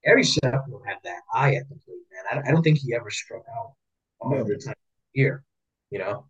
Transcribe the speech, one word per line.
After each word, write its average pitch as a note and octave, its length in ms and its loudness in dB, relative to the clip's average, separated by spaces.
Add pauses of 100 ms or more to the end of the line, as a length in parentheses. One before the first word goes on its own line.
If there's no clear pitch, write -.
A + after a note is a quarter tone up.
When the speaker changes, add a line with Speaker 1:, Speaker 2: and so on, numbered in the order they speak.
Speaker 1:
Gary A3 180 6
Sheffield - 600 0
had G2 180 -8
that - 180 -12 (120)
eye C3+ 220 4
at - 140 -6
the - 60 -18
plate, - 220 -20 (140)
man. B2+ 340 -6
I, - 40 -4
I - 20 6
don't D#3+ 120 6
think D3+ 160 6
he A#2+ 160 -4
ever A2 140 -4
struck - 340 -10 (140)
out A2+ 160 -10 (500)
a C3 60 -4
Speaker 2:
No. C#3 80 2
Speaker 1:
hundred A2 280 -2
times A#2 100 -8
a - 440 -10
year, C3+ 240 2 (480)
you G2+ 80 -6
know? G#2+ 300 -6